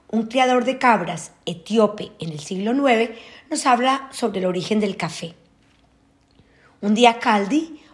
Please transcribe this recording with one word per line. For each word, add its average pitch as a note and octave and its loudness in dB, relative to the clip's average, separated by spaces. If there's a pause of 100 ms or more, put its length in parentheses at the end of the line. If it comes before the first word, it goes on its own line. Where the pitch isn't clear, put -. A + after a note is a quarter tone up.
(100)
un A3 -2
criador B3+ 2
de C4 0
cabras F3 0 (140)
etíope G#3 0
en E3 -8
el D3+ -12
siglo G3 -4
nueve, A#3 2 (300)
nos D4+ -6
habla C4 2
sobre G3 -4
el F#3 -2
origen F3+ -2
del G3+ -2
café. E3 -8 (1500)
Un G#3 2
día A#3 4
Caldi A#3+ 0 (140)